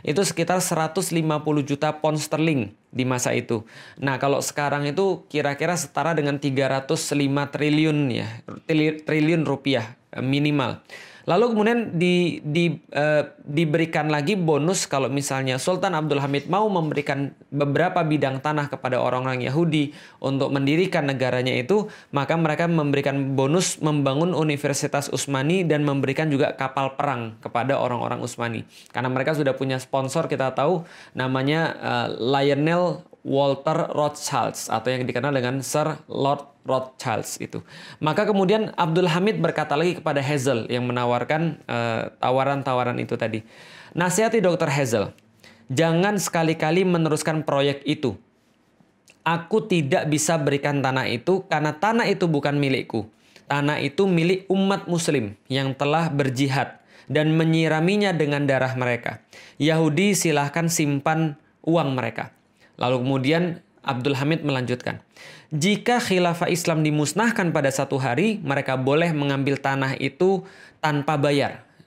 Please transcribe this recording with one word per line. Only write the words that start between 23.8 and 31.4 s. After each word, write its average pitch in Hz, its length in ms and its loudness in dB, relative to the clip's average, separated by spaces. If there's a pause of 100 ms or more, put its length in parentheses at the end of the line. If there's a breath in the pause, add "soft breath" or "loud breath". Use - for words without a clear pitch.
Universitas 143 800 -2
Utsmani 139 480 0
dan 151 240 2
memberikan 139 400 0
juga 135 320 0
kapal 135 400 -2
perang 117 400 -4
kepada 120 400 0
orang-orang 120 400 -2
Utsmani. 117 480 -6 (240 loud breath)
Karena 120 160 -4
mereka 127 240 0
sudah 143 240 0
punya 135 240 -4
sponsor, 135 480 -2
kita 131 240 -2
tahu 165 320 0 (320 loud breath)
namanya, 131 640 0